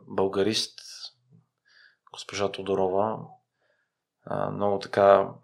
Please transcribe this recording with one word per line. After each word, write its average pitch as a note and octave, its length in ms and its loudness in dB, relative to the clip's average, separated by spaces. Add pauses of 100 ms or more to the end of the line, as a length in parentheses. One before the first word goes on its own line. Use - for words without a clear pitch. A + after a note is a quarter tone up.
българист, G2 720 -2 (1300)
госпожа G2 400 -6
Тодорова. F#2+ 640 -2 (1080)
А, G2 260 -4
много G2+ 280 0
така G2 500 6 (140)